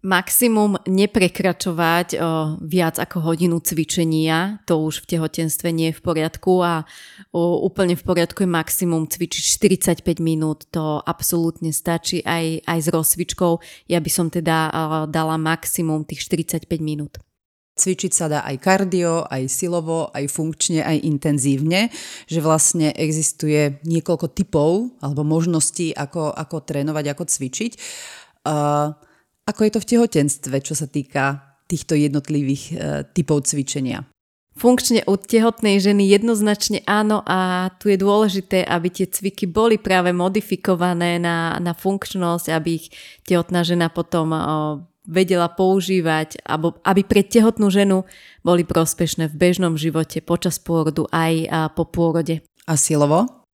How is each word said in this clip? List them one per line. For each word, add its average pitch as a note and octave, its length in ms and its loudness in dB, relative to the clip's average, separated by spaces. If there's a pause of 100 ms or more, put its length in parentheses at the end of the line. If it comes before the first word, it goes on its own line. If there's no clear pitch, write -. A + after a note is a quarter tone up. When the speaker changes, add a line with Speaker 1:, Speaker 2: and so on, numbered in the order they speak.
Speaker 1:
Maximum G#3 720 2 (100)
neprekračovať, F3+ 1300 0
o, D#3+ 480 -2
viac D#3+ 380 0
ako - 240 -4
hodinu E3 340 2
cvičenia, D#3+ 1120 -2
to E3 160 4
už - 160 -6
v - 140 -4
tehotenstve D#3+ 560 -2
nie E3 180 0
je D#3 80 -8
v - 60 -20
poriadku E3 580 0
a, E3 220 -2 (480)
o, E3+ 340 0
úplne F3+ 300 0
v - 100 -12
poriadku F3 380 0
je F3+ 100 0
maximum D#3+ 540 -2
cvičiť - 360 -6 (120)
štyridsaťpäť F3+ 640 0
minút, D#3 480 -2
to D#3 340 -4
absolútne E3 720 -2
stačí E3+ 480 -2
aj, E3 480 -4
aj E3 160 0
s D#3+ 80 0
rozcvičkou. E3+ 600 0 (360)
Ja F3 100 2
by D#3 140 -2
som E3 160 0
teda, E3 280 0 (120)
o, - 40 -6 (360)
dala D#3+ 320 -2
maximum D#3+ 640 -2
tých - 240 -10
štyridsaťpäť E3 560 -4
minút. D3 320 -6 (580)
Speaker 2:
Cvičiť F#3 380 -2
sa E3 160 0
dá D3+ 160 -2
aj C3+ 160 -6
kardio, F3+ 640 2
aj C3+ 240 -6
silovo, E3 640 -4
aj C#3+ 160 -6
funkčne, D#3+ 560 -2
aj D#3 160 0
intenzívne, D3 880 0 (400)
že D#3+ 160 -2
vlastne D#3 480 2
existuje D3+ 960 0
niekoľko E3 480 -2
typov F3+ 640 0
alebo C#3+ 240 -2
možností, D#3+ 720 0
ako, D3+ 320 -4
ako D#3 320 -8
trénovať, D3+ 480 -4
ako C#3 160 -6
cvičiť. C#3 480 -6 (720)
A D3 460 0 (520)
ako - 160 -4
je G#3+ 160 4
to G#3+ 60 0
v - 80 -8
tehotenstve, D3 720 2
čo - 80 -8
sa D3 160 -6
týka C#3 680 -4 (100)
týchto - 300 -4
jednotlivých, C#3+ 720 0
e, E3 40 -8 (380)
typov D3 320 0
cvičenia? C3 640 -4 (480)
Speaker 1:
Funkčne B3 480 2
u G3 160 0
tehotnej A3 600 2
ženy G3+ 320 4
jednoznačne G#3 760 0
áno G#3+ 380 0
a F#3 500 0
tu G#3 160 2
je F#3+ 80 2
dôležité, G3 640 2
aby E3+ 240 0
tie F3+ 160 -2
cviky - 400 -6
boli A3 320 2
práve F3+ 400 2
modifikované F3+ 1040 0
na, E3+ 400 -2
na F3 160 -4
funkčnosť, F3 800 -4
aby D#3+ 120 -2 (120)
ich - 80 -20 (400)
tehotná F3 400 0
žena F3 240 0
potom, E3 400 -2
o, D#3+ 80 -2 (640)
vedela F3 480 0
používať, F3+ 960 0
alebo D#3+ 320 -2
aby F#3+ 240 2
pre - 160 4
tehotnú A3 480 4
ženu F#3+ 400 2 (320)
boli F3 240 2
prospešné E3 640 0
v D3+ 80 -10
bežnom F3 400 2
živote, D#3 480 -2
počas E3+ 320 -2
pôrodu D#3+ 560 0
aj, E3 200 2 (200)
a D#3+ 60 0 (100)
po E3 160 -2
pôrode. E3 560 0 (240)
Speaker 2:
A D#3+ 160 0
silovo? D#3 640 2 (120)